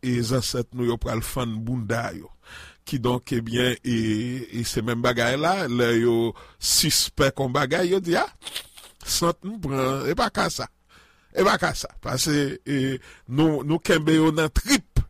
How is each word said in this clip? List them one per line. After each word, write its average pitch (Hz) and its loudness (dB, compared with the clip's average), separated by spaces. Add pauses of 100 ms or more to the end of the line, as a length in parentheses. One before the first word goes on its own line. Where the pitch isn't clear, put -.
e 127 0
zansèt 120 -2
nou 123 -2
yo 117 0
pral 113 -4
fann 117 -4
bounda 113 -4
yo. 87 -14 (540)
Ki 135 -4
donk, 123 -2
ebyen, 120 0
e, 123 -2 (480)
e 117 -6
se 110 -4
menm 117 -2
bagay 123 2
la, 170 2
lè 120 2
yo 117 2 (220)
sispè - 0
kon 127 -2
bagay, 156 0
yo 190 0
di, 170 0
ah, 220 0 (680)
sant - -2
nou 208 -10
pran, 135 -2
e 147 0
pa 226 0
ka 170 -2
sa. - -8 (640)
E 190 2
pa - 4
ka 160 0
sa. - -8
Paske, 143 0
e, 135 -2 (240)
nou, 147 2
nou 156 0
kenbe 160 4
yo 160 6
nan 156 0
trip. - 2